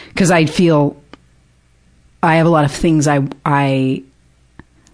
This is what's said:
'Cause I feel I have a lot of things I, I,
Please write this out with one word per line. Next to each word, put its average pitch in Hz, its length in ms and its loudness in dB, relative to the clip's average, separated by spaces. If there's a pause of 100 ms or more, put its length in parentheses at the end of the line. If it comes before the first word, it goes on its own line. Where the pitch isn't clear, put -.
(160)
'Cause 180 140 0
I 165 160 2
feel 156 500 0 (1300)
I 165 140 2
have 160 100 2
a 170 40 2
lot 151 160 2
of 143 60 -2
things 156 360 0
I, 139 180 0 (200)
I, 135 560 -2 (920)